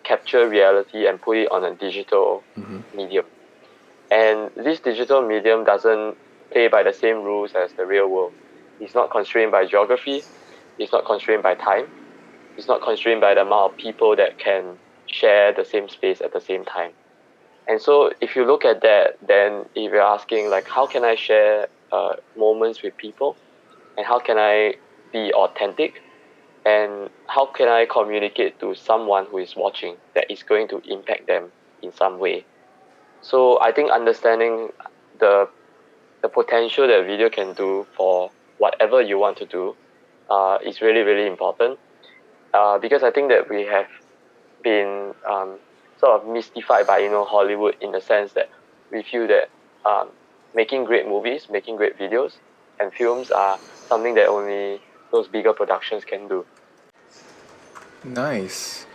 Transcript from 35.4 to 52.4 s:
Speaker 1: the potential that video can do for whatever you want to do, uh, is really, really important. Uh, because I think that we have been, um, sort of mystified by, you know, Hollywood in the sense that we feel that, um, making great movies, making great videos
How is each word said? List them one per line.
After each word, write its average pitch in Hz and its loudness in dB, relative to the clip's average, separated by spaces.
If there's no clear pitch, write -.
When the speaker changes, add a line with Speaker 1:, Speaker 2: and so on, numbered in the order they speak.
Speaker 1:
the 113 -4
potential 117 0
that 101 4
video 104 0
can 95 -6
do 98 -4
for 92 0
whatever 117 2
you 101 -2
want 98 0
to 101 -12
do, 90 -8
uh, 98 2
is 101 -12
really, 110 4
really 104 0
important. 107 -4
Uh, 104 4
because 131 0
I 117 2
think 139 0
that 113 2
we 104 -4
have 98 -2
been, 101 -2
um, 95 -6
sort 117 6
of 110 -14
mystified 113 -2
by, 98 4
you 101 0
know, 104 0
Hollywood 104 0
in 101 -8
the 95 -6
sense 104 -2
that - -4
we 110 -8
feel 117 -4
that, 104 2
um, 101 0
making 117 -2
great 110 0
movies, 110 -6
making 107 -8
great 101 -2
videos 110 -4